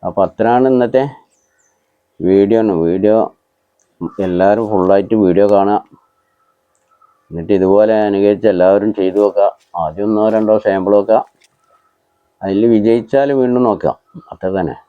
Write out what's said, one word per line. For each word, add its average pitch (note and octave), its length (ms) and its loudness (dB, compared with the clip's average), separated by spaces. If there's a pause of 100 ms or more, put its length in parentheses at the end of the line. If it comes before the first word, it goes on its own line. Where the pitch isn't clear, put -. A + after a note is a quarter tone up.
അപ്പൊ F2+ 240 -8
അത്രയാണ് A#2+ 460 0
ഇന്നത്തെ B2+ 300 0 (1160)
വീഡിയോ. G2+ 440 2
ആണ് G2+ 120 0 (100)
വീഡിയോ F#2+ 320 0 (1080)
എല്ലാവരും F#2+ 460 0
ഫുള്ളായിട്ട് G2 520 0
വീഡിയോ F#2+ 320 2
കാണുക. G2+ 240 0 (1500)
എന്നിട്ട് E2 260 -4
ഇതുപോലെ G2+ 380 2 (140)
അനുകരിച്ച് G2+ 420 0
എല്ലാവരും G2 480 2
ചെയ്തു F#2+ 240 -2
നോക്കുക. G2+ 240 0 (340)
ആദ്യം E2 260 -6
ഒന്നോ G#2+ 160 0 (120)
രണ്ടോ G#2+ 200 0 (100)
സാമ്പിൾ G2 300 -2
നോക്കുക, G#2 220 2 (1200)
അതിൽ G2 240 -2 (100)
വിജയിച്ചാൽ A2+ 560 0 (100)
വീണ്ടും B2 260 0
നോക്കുക. F2+ 240 -2 (400)
അത്ര - 260 -8
തന്നെ. D#2+ 180 -4 (140)